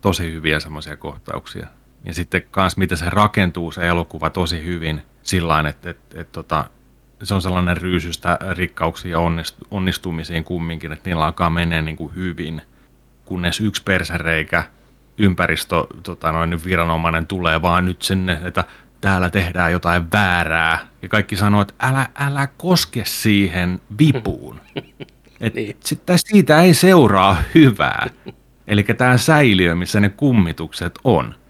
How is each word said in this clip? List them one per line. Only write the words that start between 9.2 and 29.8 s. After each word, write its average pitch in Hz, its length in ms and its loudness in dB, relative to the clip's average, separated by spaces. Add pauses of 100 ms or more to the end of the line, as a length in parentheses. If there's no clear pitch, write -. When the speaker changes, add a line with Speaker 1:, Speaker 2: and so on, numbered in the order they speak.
Speaker 1:
onnistumisiin 85 760 -6
kumminkin, 82 480 -8
että - 180 -10
niillä 80 160 0
alkaa 82 240 -2
menee 82 320 0
niinku 80 260 -8
hyvin, 82 540 -8 (640)
kunnes 87 360 -4
yksi 107 220 -2
persereikä, 82 840 -2 (540)
ympäristö, 90 580 0 (260)
tota 82 300 -6
noin, 82 320 -2
viranomainen 82 600 0
tulee 82 360 -2
vaan 90 220 2
nyt 90 180 -4
sinne, 92 420 -2
että 87 200 -4 (360)
täällä 92 300 0
tehdään 87 420 0
jotain 85 400 0
väärää. 82 680 2 (240)
Ja 95 60 -12
kaikki 104 280 -2
sanoo, 104 260 2
että 101 180 -4
älä, 135 280 -2 (120)
älä 139 360 -2
koske 165 500 -2
siihen 90 760 0 (180)
vipuun. 110 640 0 (140)
Speaker 2:
<laughs> - 680 -16
Speaker 1:
Et 113 140 -2
Speaker 2:
Niin. 104 300 -8
Speaker 1:
sit, - 180 -6 (140)
siitä 165 460 6
ei 180 120 8
seuraa 104 640 6 (180)
hyvää. 101 520 4 (600)
Elikkä 104 280 2
tää 123 220 4
säiliö, 110 580 4
missä 90 260 0